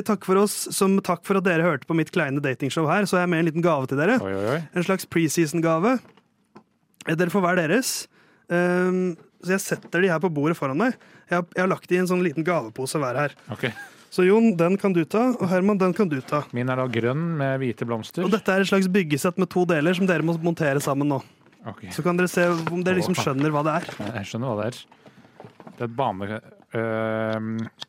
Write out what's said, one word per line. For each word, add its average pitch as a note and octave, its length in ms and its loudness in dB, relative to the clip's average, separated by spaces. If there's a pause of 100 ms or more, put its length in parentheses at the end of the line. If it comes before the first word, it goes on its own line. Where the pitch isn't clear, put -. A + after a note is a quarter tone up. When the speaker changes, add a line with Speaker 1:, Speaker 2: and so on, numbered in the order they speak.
Speaker 1:
takker G3+ 320 0
for G3 80 6
oss, G#3 140 0 (180)
som G3 240 4
takk F3+ 260 -2
for G3 140 2
at F#3 80 0
dere E3 180 2
hørte D#3+ 240 0
på E3+ 80 0
mitt D#3+ 160 0
kleine C#3+ 300 0
datingshow C#3+ 480 0
her, G3 160 2
så F3+ 140 2
er F3 80 0
jeg F3 40 2
med E3+ 120 2
en D#3+ 80 0
liten E3 120 -2
gave D3 240 2
til C3+ 140 0
dere. A#3 160 4
Speaker 2:
Oi, G2 160 -2
oi, G2+ 220 -2
oi. - 20 -2 (160)
Speaker 1:
En F3 160 0
slags F#3 160 -2
preseason-gave. E3 920 0 (1040)
Eh, D#3+ 80 0
dere F3 180 0
får F#3+ 140 4
hver F3+ 160 4
deres. F#3+ 380 0 (520)
Ehm, F3+ 600 2 (260)
så F3+ 140 -2
jeg F#3+ 100 -2
setter - 400 -2
de F#3+ 80 4
her D#3+ 80 0
på F#3 80 0
bordet D#3 300 0
foran C#3 180 -2
meg. A#3 200 0 (340)
Jeg F3 80 2
har, F3 60 -2 (120)
jeg F#3 60 0
har F#3 80 2
lagt - 180 -4
de F3+ 80 2
i F3+ 60 2
en F3+ 80 0
sånn F3+ 160 0
liten D#3 180 -2
gavepose C3+ 560 -4
hver B2 160 -2
her. C#3+ 160 -2 (220)
Speaker 2:
Ok. - 80 -12 (500)
Speaker 1:
Så F#3 140 4
Jon, A3 240 6 (100)
den E3+ 160 4
kan G3 160 0
du F3 60 2 (100)
ta, G#3+ 140 0 (160)
og F#3+ 100 -2
Herman, F#3+ 320 2
den F#3 160 2
kan G3 140 2
du C#3+ 100 -2
ta. D3 220 -2 (100)
Speaker 2:
Min B2 160 -2
er C3 80 0
da C3 160 0
grønn A#2+ 300 0 (160)
med C3+ 240 -2
hvite A#2+ 260 -4
blomster. A#2 380 -4
Speaker 1:
Og G3 80 2
dette G3 180 0
er F#3+ 140 2
et - 20 -4
slags F#3+ 240 2
byggesett F3 480 0
med F3+ 140 2
to F#3 160 4
deler E3+ 260 2
som F#3 140 0
dere D#3 160 2
må E3+ 80 0 (100)
montere D3 400 0
sammen C#3+ 300 0
nå. C3 80 -4 (480)
Speaker 2:
Ok. - 160 -16 (100)
Speaker 1:
Så D3+ 80 -4
kan F3 160 0
dere F3+ 80 2
se F3+ 220 0
om E3+ 340 -2
dere F#3 160 2
liksom F3 160 0
Speaker 2:
Åh. - 80 -2
Speaker 1:
skjønner D3 320 0
hva D3 140 0
det D3+ 100 0
er. E3 80 -12 (140)
Speaker 2:
Ja, G#2 80 -6 (100)
jeg G2 140 -8
skjønner A#2+ 180 -4
hva G#2 80 -4
det G#2+ 80 -2
er. - 140 -10 (960)
Det - 20 -6
er A#2+ 80 -4
et A#2 80 -12
bane-, G#2+ 460 -4 (400)
ehm, A2 680 -4 (380)